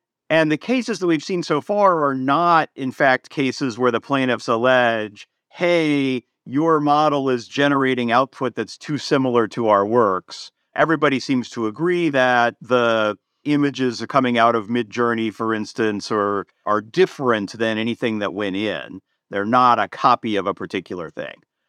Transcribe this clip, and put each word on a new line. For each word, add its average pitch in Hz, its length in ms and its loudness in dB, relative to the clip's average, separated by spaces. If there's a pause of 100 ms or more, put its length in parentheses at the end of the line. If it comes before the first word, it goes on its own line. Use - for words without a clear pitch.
(280)
And 156 240 4
the 156 60 0
cases 233 400 -2
that 185 80 -4
we've 160 160 0
seen 180 200 -4
so 151 200 -2
far 185 420 2
are 139 120 0
not, 156 580 2
in 131 160 -6
fact, 131 400 0
cases 131 480 -2
where 123 140 2
the 113 80 -2
plaintiffs 127 480 -2
allege, 117 800 0 (220)
"Hey, 147 760 0 (200)
your 151 360 0
model 147 500 2
is 120 160 -2
generating 131 640 0
output 127 460 0
that's 113 200 -8
too 147 220 -6
similar 123 500 2
to 117 200 -2
our 101 180 4
works." 104 640 0 (240)
Everybody 147 460 2
seems 127 300 -2
to 113 180 -4
agree 170 400 -2
that 123 520 2
the 113 560 0 (280)
images 131 640 -2
coming 127 280 0
out 117 200 4
of 107 100 -4
Midjourney, 113 640 -2
for 110 220 -4
instance, 107 560 -4
are, 101 340 -2 (220)
are 104 140 0
different 113 720 -2
than 113 260 -4
anything 113 400 -4
that 98 160 -4
went 98 220 -4
in. 92 440 -6 (300)
They're 98 140 -4
not 120 340 4
a 101 100 -2
copy 120 480 0
of 92 100 -2
a 95 80 -2
particular 90 560 -8
thing. 76 240 -12 (340)